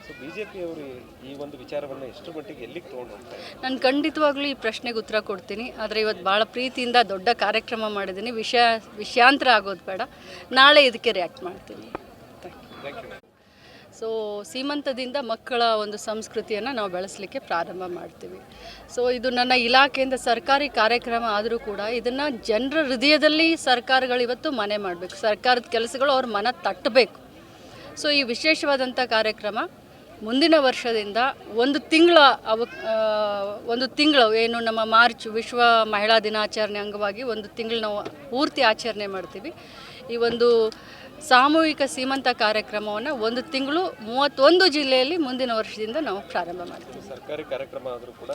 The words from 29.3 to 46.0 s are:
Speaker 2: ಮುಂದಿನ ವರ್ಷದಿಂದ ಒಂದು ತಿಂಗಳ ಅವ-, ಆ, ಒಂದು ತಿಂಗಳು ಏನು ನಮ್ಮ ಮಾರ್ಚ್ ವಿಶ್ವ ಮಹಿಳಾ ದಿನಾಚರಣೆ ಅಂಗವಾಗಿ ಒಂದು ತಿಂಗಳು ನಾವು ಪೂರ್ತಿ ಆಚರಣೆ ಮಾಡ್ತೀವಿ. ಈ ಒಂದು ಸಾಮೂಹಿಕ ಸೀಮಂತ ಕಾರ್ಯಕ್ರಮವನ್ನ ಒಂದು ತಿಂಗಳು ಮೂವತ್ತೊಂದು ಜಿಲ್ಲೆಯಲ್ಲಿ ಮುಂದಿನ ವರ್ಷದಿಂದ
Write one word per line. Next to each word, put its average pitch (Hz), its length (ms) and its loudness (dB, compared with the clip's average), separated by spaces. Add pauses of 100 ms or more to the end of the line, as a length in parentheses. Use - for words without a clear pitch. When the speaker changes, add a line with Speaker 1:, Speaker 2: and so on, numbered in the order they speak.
Speaker 2:
ಮುಂದಿನ 269 360 2
ವರ್ಷದಿಂದ 226 580 0 (380)
ಒಂದು 269 240 2
ತಿಂಗಳ 330 400 6 (280)
ಅವ-, 226 400 -4
ಆ, 220 60 -4 (760)
ಒಂದು 240 200 -2
ತಿಂಗಳು 277 480 4
ಏನು 233 260 0
ನಮ್ಮ 226 240 -2
ಮಾರ್ಚ್ 226 420 4
ವಿಶ್ವ 226 360 -2 (200)
ಮಹಿಳಾ 214 360 4
ದಿನಾಚರಣೆ 214 600 -2
ಅಂಗವಾಗಿ 208 440 -4
ಒಂದು 214 260 -6
ತಿಂಗಳು 226 320 -6
ನಾವು 208 500 -8
ಪೂರ್ತಿ 285 320 0
ಆಚರಣೆ 214 440 0
ಮಾಡ್ತೀವಿ. 196 460 -10 (580)
ಈ 233 60 -4
ಒಂದು 233 540 4 (580)
ಸಾಮೂಹಿಕ 294 580 4
ಸೀಮಂತ 269 460 -2
ಕಾರ್ಯಕ್ರಮವನ್ನ 214 760 -2
ಒಂದು 240 340 -2
ತಿಂಗಳು 285 600 -2
ಮೂವತ್ತೊಂದು 277 680 4
ಜಿಲ್ಲೆಯಲ್ಲಿ 269 480 2
ಮುಂದಿನ 254 380 -2
ವರ್ಷದಿಂದ 220 460 -4